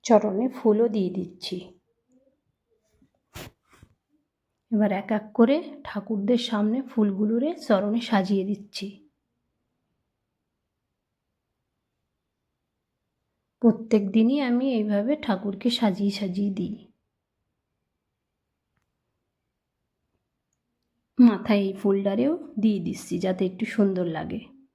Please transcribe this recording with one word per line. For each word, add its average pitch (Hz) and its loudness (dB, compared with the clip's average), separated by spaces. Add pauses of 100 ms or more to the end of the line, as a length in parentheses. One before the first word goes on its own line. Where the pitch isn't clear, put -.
চরণে 214 2
ফুলও 220 2
দিয়ে 196 -2
দিচ্ছি। 180 -8 (3250)
এবার 208 2
এক 196 -6
এক 214 -2
করে 247 4 (280)
ঠাকুরদের 214 -2
সামনে 214 -2 (100)
ফুলগুলোরে 214 0 (140)
চরণে 208 0
সাজিয়ে 190 0
দিচ্ছি। 202 -8 (4000)
প্রত্যেক 226 4
দিনই 226 2
আমি 247 0
এইভাবে 214 0 (100)
ঠাকুরকে 196 -2
সাজিয়ে 202 0
সাজিয়ে 196 -4
দিই। 202 -6 (4000)
মাথায় 208 6
এই 196 -2
ফুলটারেও 196 0 (260)
দিয়ে 202 0
দিচ্ছি - -6
যাতে 185 -2
একটু 185 -6
সুন্দর 190 0 (100)
লাগে। 180 -8 (340)